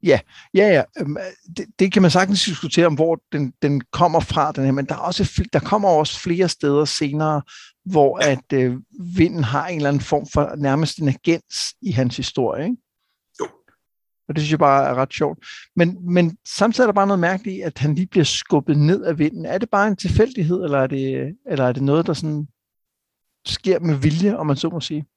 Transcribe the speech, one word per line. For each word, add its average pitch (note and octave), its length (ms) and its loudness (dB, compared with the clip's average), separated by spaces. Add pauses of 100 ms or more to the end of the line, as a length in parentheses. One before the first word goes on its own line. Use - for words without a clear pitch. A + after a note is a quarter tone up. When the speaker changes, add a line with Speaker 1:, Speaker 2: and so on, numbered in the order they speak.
Speaker 1:
Ja, D3+ 180 4 (340)
ja, G3 140 6
ja. E3 140 6 (180)
Øhm, D3+ 160 -4 (400)
det, - 100 -10 (120)
det F#3+ 140 2
kan G3+ 100 4
man F3 80 8
sagtens F#3+ 340 2
diskutere E3+ 420 0
om, D#3 80 2
hvor D#3+ 240 0 (140)
den, D3 200 -4 (100)
den C#3+ 180 2 (120)
kommer E3 280 2
fra, D3+ 320 -2
den C#3 120 -4
her, C3+ 80 2
men C#3 140 -2
der C#3+ 80 -8
er C3 40 -12
også F3 240 -4
fl-, - 300 -2
der D3+ 80 2
kommer G3+ 280 0
også D#3 320 2
flere F3+ 280 0
steder D3 360 0
senere, D3+ 580 -2 (420)
hvor D3+ 400 4
Speaker 2:
Ja. D3 80 4
Speaker 1:
at, B2+ 200 -6
øh, B2+ 240 0 (400)
vinden E3 280 2
har C#3 240 -2
en F3+ 80 -6
eller D3 120 0
anden C#3+ 140 0
form D3 320 -2
for D3 220 0
nærmest D3 420 0
en D3+ 100 0
agens - 760 -4
i G#3 80 -4
hans B2 260 0
historie, B2 480 -4
ikke? A#3 120 -4 (640)
Speaker 2:
Jo. - 40 -4 (840)
Speaker 1:
Og - 60 -8
det D#3 80 -4
synes D3+ 80 -2
jeg D#3 80 0
bare C#3 300 4
er C3 60 0
ret C3 200 -2
sjovt. D#3 240 -4 (380)
Men, F3 380 0
men F3 240 2 (100)
samtidig A#3 360 2
er - 20 4
der G#3 80 2
bare G3 120 4
noget G3 140 2
mærkeligt F#3+ 360 -2
i, G3 40 -12
at F3 180 -8
han D3 160 0
lige F3+ 120 -2
bliver E3+ 180 2
skubbet D3 540 0
ned E3+ 260 2
af D#3+ 140 -2
vinden. D#3+ 280 -2
Er E3 120 -4
det F3+ 120 -4
bare G3+ 180 2
en G3+ 80 0
tilfældighed, F#3 680 0
eller C#3+ 140 0
er C3 80 2
det, C3+ 500 -4 (140)
eller C#3 140 0
er B2+ 80 2
det A#2+ 100 -2
noget, D3 240 2
der F3 80 -2
sådan D3+ 320 -6 (1000)
sker - 320 -2
med E3 160 0
vilje, D#3+ 420 0
om D#3+ 100 -4
man C#3+ 100 0
så E3 120 -4
må E3 120 -6
sige? D3+ 240 -8 (120)